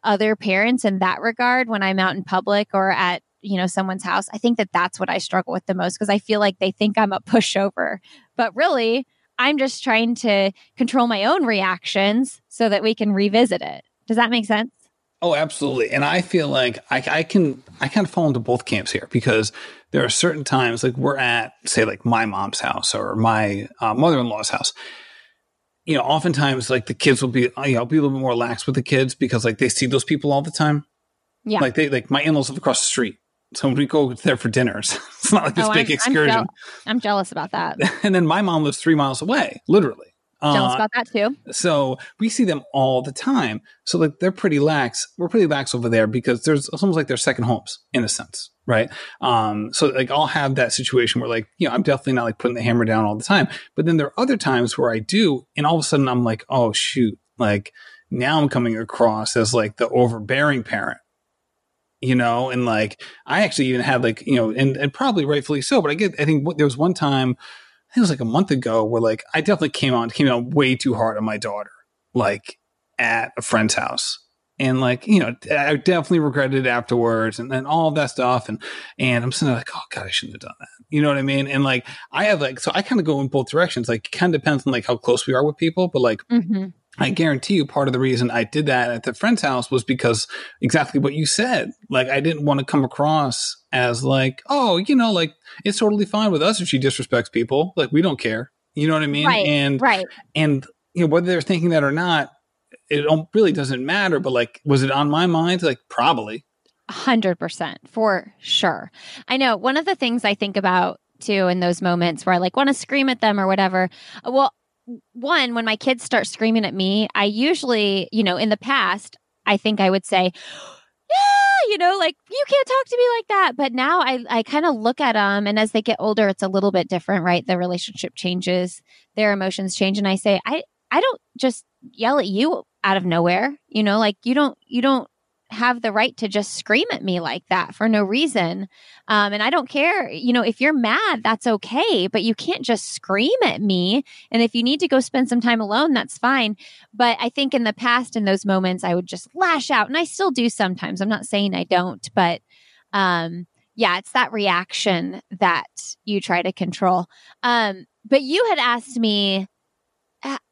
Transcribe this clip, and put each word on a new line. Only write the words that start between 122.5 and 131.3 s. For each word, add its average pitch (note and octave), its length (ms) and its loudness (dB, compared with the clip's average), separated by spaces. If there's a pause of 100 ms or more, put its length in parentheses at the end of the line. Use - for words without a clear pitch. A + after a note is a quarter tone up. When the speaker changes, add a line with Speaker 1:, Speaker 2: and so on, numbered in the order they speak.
Speaker 1:
talk B4+ 200 0
to A#4+ 100 -4
me B4 60 4 (140)
like A4 120 -8
that." F#4+ 280 2
But C#4 160 -2
now C#4+ 280 2
I, B3+ 280 -2
I A3+ 140 0
kinda D4+ 280 0
look A#3 300 -2
at A#3 140 2
'em, G3+ 320 2
and G#3 120 0
as G#3+ 120 2
they A3 100 0
get A3 180 -2
older, G#3+ 280 2
it's F#3+ 160 -2
a G3 60 0
little G3 220 2
bit F#3 180 0
different, F#3 360 -2
right? F3 200 2
The F3+ 120 0
relationship F3+ 580 -6
changes, F3+ 640 -2 (340)
their G#3+ 180 2
emotions F#3+ 420 -4
change. F#3+ 220 0
And G3+ 100 0
I F#3+ 80 2
say, G3 300 2
"I, C#4+ 180 -4 (280)
I D4 100 2
don't B4 200 0 (160)